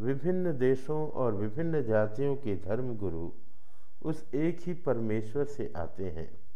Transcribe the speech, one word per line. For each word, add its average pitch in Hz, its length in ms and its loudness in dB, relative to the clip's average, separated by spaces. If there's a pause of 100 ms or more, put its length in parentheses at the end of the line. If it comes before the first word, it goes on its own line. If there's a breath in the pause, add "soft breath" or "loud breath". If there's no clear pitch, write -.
विभिन्न 151 560 0
देशों 135 520 2
और 123 240 0
विभिन्न 131 500 0
जातियों 110 520 2
के 107 200 0
धर्मगुरु 95 760 0 (720 soft breath)
उस 156 320 0
एक 165 260 0
ही 180 120 0
परमेश्वर 113 720 0
से - 300 -2
आते 90 340 0
हैं 80 300 -2 (160)